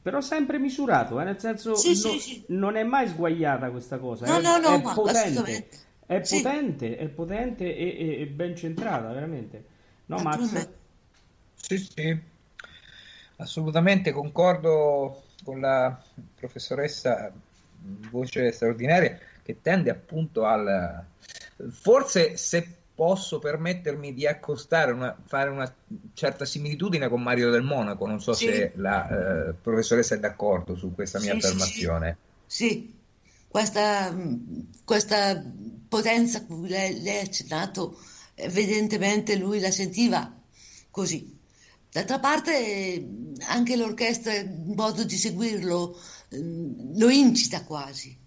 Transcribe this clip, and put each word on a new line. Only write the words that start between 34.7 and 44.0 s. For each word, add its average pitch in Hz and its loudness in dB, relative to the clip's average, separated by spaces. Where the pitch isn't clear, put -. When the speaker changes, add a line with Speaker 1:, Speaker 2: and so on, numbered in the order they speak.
Speaker 2:
questa 202 2
potenza 233 2
a 202 -10
cui 165 -8
lei, 190 -2
lei 202 -2
ha - -4
accennato, 185 -6
evidentemente 208 0
lui 196 0
la 185 0
sentiva 185 0
così. - -6
D'altra 208 -2
parte, 226 0
anche 240 2
l'orchestra, 226 0